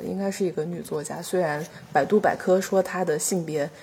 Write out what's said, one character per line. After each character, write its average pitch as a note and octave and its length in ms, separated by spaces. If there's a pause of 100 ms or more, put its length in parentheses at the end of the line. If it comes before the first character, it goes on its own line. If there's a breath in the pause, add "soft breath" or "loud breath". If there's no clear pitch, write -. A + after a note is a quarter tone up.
应 F#3 140
该 G3 120
是 G3 140
一 F3 60
个 D#3 140
女 E3+ 180
作 D3+ 200
家， D3+ 200
虽 F#3 180
然 D3+ 240 (260 loud breath)
百 - 140
度 G#3 160
百 F3 160
科 F#3 240
说 F#3+ 220
她 F#3 200
的 D#3 160
性 E3+ 280
别 D3+ 220 (140 loud breath)